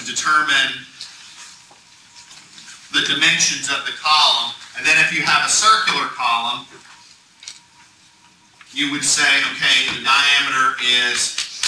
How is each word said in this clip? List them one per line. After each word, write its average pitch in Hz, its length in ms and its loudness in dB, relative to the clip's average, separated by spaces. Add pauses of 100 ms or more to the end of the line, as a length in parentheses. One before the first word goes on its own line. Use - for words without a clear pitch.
determine - 800 0 (2000)
the - 160 0
dimensions - 640 0
of - 160 -4
the - 100 -10
column. - 540 2 (260)
And 135 80 -4
then - 180 4
if - 80 -2
you 156 100 -2
have 156 220 2
a - 60 -2
circular - 640 2
column, - 500 -2 (2000)
you 143 200 -2
would 143 100 -4
say, - 240 0 (260)
okay, - 460 0
the - 80 -12
diameter - 760 2
is - 540 0 (340)